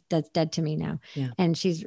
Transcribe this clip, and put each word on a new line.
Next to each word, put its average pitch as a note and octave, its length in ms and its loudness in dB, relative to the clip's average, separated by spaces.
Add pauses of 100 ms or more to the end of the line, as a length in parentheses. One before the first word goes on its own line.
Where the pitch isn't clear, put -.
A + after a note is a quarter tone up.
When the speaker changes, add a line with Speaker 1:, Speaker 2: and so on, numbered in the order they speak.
Speaker 1:
that's D#3 200 0
dead D#3+ 240 0
to E3+ 80 -2
me D#3 160 0
now. D#3+ 240 -4 (140)
Speaker 2:
Yeah. C3 220 -2
Speaker 1:
And E3 200 4
she's F3 300 0